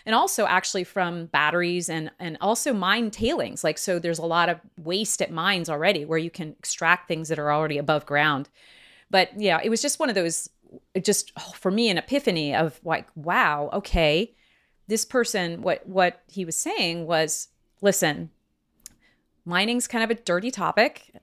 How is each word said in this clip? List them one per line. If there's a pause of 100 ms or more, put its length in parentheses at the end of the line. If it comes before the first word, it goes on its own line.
and
also
actually
from
batteries
and, (100)
and
also
mine
tailings.
Like,
so
there's
a
lot
of (160)
waste
at
mines
already
where
you
can
extract
things
that
are
already
above
ground. (600)
But (100)
yeah,
it
was
just
one
of
those, (420)
it
just,
oh,
for
me,
an
epiphany
of
like,
wow,
okay, (540)
this
person,
what,
what
he
was
saying
was, (320)
Listen, (1160)
mining's
kind
of
a
dirty
topic (120)